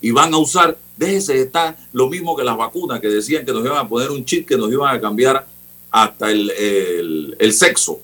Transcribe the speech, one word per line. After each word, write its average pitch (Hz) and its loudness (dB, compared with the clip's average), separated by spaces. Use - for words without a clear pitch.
y 117 -2
van 156 4
a 156 2
usar", 165 2
déjese 196 0
de 196 2
estar 165 -2
lo 127 2
mismo 170 -4
que 135 -2
las 117 0
vacunas, 123 -4
que 107 -2
decían 107 0
que - -4
nos 226 -2
iban 143 -2
a 127 -2
poner 120 -2
un 135 -6
chip, 175 -2
que 131 0
nos 110 0
iban 139 0
a 110 -4
cambiar 123 0
hasta 107 2
el, 104 0
el, 87 -2
el 107 4
sexo - 0